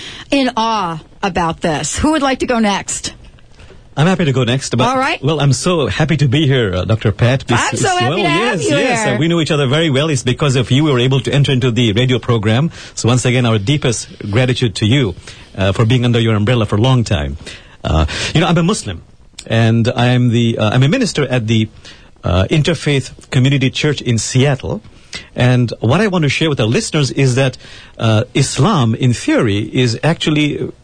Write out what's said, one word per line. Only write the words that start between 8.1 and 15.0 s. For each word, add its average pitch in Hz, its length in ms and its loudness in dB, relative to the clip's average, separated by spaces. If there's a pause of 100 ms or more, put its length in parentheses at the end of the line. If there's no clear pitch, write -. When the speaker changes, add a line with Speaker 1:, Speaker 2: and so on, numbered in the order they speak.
Speaker 1:
to 359 60 0
have 339 340 0
Speaker 2:
yes, 415 80 0
Speaker 1:
you - 60 2
Speaker 2:
yes, - 280 0
Speaker 1:
here. - 120 0
Speaker 2:
uh, - 20 -2
we 156 100 0
know 170 120 2
each 156 100 -2
other 143 160 0
very 156 240 0
well. 139 180 0
It's 147 140 -2
because 127 340 0
of 127 140 -2
you 135 140 4
we 151 80 2
were 123 80 2
able 131 200 2
to 113 140 -4
enter 143 180 2
into 127 180 0
the 113 220 0
radio 127 260 0
program. 117 520 0 (240)
So - 140 -2
once 123 160 2
again, 123 200 2
our 110 140 2
deepest 107 720 -4
gratitude 123 460 0
to 110 100 0
you, 101 280 2 (420)